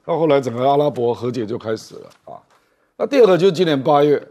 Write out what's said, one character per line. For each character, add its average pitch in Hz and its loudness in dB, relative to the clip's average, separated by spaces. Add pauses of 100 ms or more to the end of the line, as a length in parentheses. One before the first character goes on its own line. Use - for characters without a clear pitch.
到 160 -4
后 160 0
来 139 4
整 123 -6
个 123 -2
阿 143 2
拉 147 0
伯 120 -2
和 110 -8
解 120 -6
就 107 -8
开 110 -8
始 - -20
了 - -20 (160)
啊。 - -18 (640)
那 - -6
第 277 0
二 226 6
个 185 4
就 165 2
是 196 4
今 165 0
年 147 0
八 143 2
月， 147 2 (120)